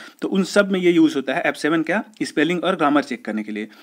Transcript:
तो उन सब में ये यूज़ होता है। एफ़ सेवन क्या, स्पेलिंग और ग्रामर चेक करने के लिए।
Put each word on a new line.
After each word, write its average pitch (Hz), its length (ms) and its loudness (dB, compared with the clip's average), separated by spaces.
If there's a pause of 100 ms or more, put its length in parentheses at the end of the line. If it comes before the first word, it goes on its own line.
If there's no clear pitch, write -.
(220)
तो 156 60 -4
उन 190 180 0
सब 202 260 2
में 190 80 0
ये 175 120 4
यूज़ 156 240 4
होता 131 180 -4
है। 165 80 -4
एफ़ 147 140 -2
सेवन 160 260 0
क्या, 175 200 -2 (200)
स्पेलिंग 160 420 0
और 185 120 0
ग्रामर 151 260 2
चेक - 220 -10
करने 110 180 -4
के 107 100 -12
लिए। 107 160 -8 (140)